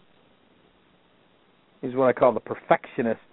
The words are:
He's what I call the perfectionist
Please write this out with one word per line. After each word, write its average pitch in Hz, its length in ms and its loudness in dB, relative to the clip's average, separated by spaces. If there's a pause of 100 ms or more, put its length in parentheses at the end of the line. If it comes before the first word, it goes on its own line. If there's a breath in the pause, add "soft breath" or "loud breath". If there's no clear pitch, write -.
(1800)
He's 127 140 -8
what 131 140 2
I 120 40 2
call 123 200 4
the 110 80 -6
perfectionist - 800 -4 (120)